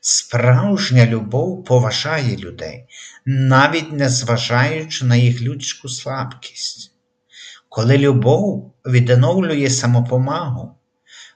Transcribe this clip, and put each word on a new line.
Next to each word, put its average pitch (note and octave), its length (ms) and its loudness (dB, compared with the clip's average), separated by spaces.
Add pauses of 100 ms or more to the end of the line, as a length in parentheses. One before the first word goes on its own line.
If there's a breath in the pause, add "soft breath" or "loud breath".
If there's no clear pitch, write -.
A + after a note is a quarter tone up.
Справжня B2+ 1040 2
любов A#2 580 -4
поважає B2 720 -2
людей, E2+ 480 -14 (420 loud breath)
навіть C3+ 640 2
незважаючи B2+ 1120 -2
на A#2+ 120 2
їх A#2+ 260 2
людську C#3 460 -8
слабкість. - 1040 -12 (760 loud breath)
Коли A#2+ 300 2
любов C#3 760 0 (140)
відновлює C#3 840 2
самопомагу, B2+ 1040 -2 (600 loud breath)